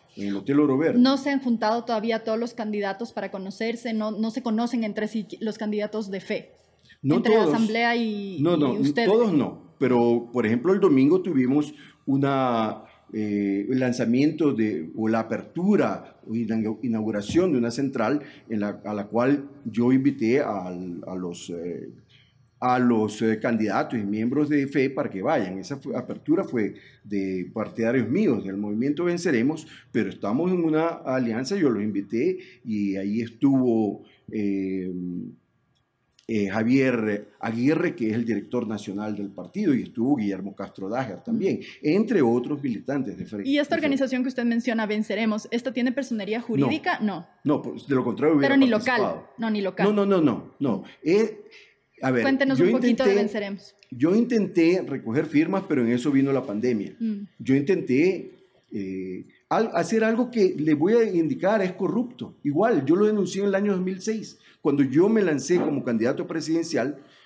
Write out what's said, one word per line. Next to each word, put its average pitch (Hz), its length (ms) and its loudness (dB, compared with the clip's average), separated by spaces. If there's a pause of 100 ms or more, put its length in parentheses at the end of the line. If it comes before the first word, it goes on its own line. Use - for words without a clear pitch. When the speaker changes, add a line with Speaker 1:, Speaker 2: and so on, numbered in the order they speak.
(160)
Speaker 1:
en 101 140 -8
el 98 80 -4
Hotel 139 220 0
Oro 135 180 4
Verde. 160 220 2
Speaker 2:
¿No 269 180 4
se 277 120 -4
han 277 120 0
juntado 233 420 0
todavía 226 400 -2
todos 220 160 -2
los 240 140 -6
candidatos 208 580 -6
para 196 180 -8
conocerse? 220 640 -6
¿No, 214 180 -2
no 220 200 -4
se 233 100 -6
conocen 233 420 -2
entre 214 240 -4
sí 214 200 -6 (140)
los 214 160 -4
candidatos 214 520 -4
de 190 120 -6
fe? - 300 -8 (500)
Speaker 1:
No 139 160 2
Speaker 2:
Entre 220 160 4
Speaker 1:
todos. 208 200 4
Speaker 2:
asamblea 226 420 2
y, 208 460 -4
Speaker 1:
No, 170 160 4
no, 139 180 2
Speaker 2:
y - 60 -2
usted. 180 240 2
Speaker 1:
todos 214 280 4
no. 107 360 -2 (100)
Pero, 120 540 4
por 120 120 2
ejemplo, 120 280 2
el 202 60 2
domingo 151 420 6
tuvimos 147 520 2 (320)
una, 135 800 0 (300)
eh, 101 560 -2
el 131 100 0
lanzamiento 131 760 2
de, 104 440 -2
o 110 100 -2
la 113 120 2
apertura 113 1080 -2
o - 60 -12
inau-, 110 500 -4
inauguración 110 680 -2
de 135 80 2
una 117 120 -2
central 135 500 -2 (280)
en 110 120 -4
la, 104 220 -6
a 107 100 -6
la 101 140 -6
cual 135 380 0 (200)
yo 117 280 0
invité 135 480 2
al, 90 680 -6
a 92 80 -8
los, 90 360 -8
eh, 85 380 -8 (680)
a 127 180 2
los, 110 440 2
eh, 110 180 2
candidatos 117 580 0
y 104 60 -4
miembros 123 460 0
de 143 180 2
fepar 135 420 0
que 98 120 -8
vayan. 110 380 -2
Esa - 180 -10
fue, - 200 -8
apertura 165 460 0
fue 104 320 -2 (280)
de 95 500 -4
partidarios 113 560 0
míos, 143 340 2
del 95 140 -6
movimiento 117 480 -2
Venceremos, 160 600 0 (260)
pero 104 180 0
estamos 120 420 -2
en 175 120 2
una 160 240 2
alianza, 131 680 -2
yo 160 140 4
los 104 120 0
invité 110 560 -2 (280)
y 101 320 -2
ahí 104 240 -4
estuvo, 113 800 2 (280)
eh, 98 600 -2 (1400)
eh, 104 200 0
Javier 113 800 0 (100)
Aguirre, 143 560 0
que 110 140 -2
es 107 40 0
el 117 100 -2
director 113 440 -4
nacional 104 480 -6
del 98 140 -8
partido, 151 440 -2
y 110 80 0
estuvo 117 360 0
Guillermo 98 380 -4
Castro 95 320 -12
Dájar 113 360 -6
también, 139 360 -2 (220)
entre 202 400 2
otros 123 400 0
militantes 127 560 -4
de - 80 -10
Frente - 240 -6
Speaker 2:
¿Y 285 80 2
esta 294 180 0
Speaker 1:
de 330 60 -2
Frente. 311 40 0 (100)
Speaker 2:
organización 254 260 -2
que 262 60 -4
usted 247 160 -4
menciona, 233 420 0
Venceremos, 214 640 -2
esta 240 240 -4
tiene 247 180 0
personería 220 480 -4
Speaker 1:
No. 240 60 -8
Speaker 2:
jurídica? 277 540 0
No. 185 260 -4 (180)
Speaker 1:
No, 139 200 0
pues, - 240 -12
de 135 80 0
lo 127 80 2
contrario 139 340 2
hubiera 269 160 2
Speaker 2:
Pero 277 100 6
ni 254 60 6
local, 226 320 2
Speaker 1:
participado. - 280 -4 (100)
Speaker 2:
no, 226 100 -2
ni 208 120 -2
local. 190 260 0
Speaker 1:
No, 214 60 4
no, 202 120 2
no, 196 160 4
no, 113 380 0
no. 107 240 -2 (200)
Eh, 208 420 2 (580)
a - 80 2
ver, 233 100 2
Speaker 2:
Cuéntenos 269 380 2
Speaker 1:
yo - 60 6
Speaker 2:
un - 80 4
poquito 247 120 2
de 233 240 4
Speaker 1:
intenté, 196 60 4
Speaker 2:
Venceremos. 202 600 -4 (140)
Speaker 1:
yo 143 260 2
intenté 190 720 2
recoger 131 380 -2
firmas, 170 420 2
pero 131 140 0
en 117 100 2
eso 123 200 0
vino 135 200 4
la 135 140 0
pandemia. 107 540 -2
Speaker 2:
Mm. 214 220 -4 (180)
Speaker 1:
Yo 127 160 2
intenté, 147 800 0 (360)
eh, - 540 -8 (240)
al-, 214 240 0
hacer 214 300 0
algo 233 260 0
que 196 300 2
le 151 160 2
voy 170 180 2
a 233 180 6
indicar 170 520 0
es 180 100 -2
corrupto. - 720 -4
Igual, 156 420 2
yo 156 100 4
lo 208 120 4
denuncié 196 340 0
en 202 80 0
el 190 60 2
año 202 180 0
dos 185 80 -2
mil 185 180 -4
seis. 220 380 -6 (240)
Cuando 143 220 2
yo 143 240 4
me 220 140 4
lancé 170 360 2
como 147 280 0
candidato 127 420 0
presidencial, 160 720 -2 (280)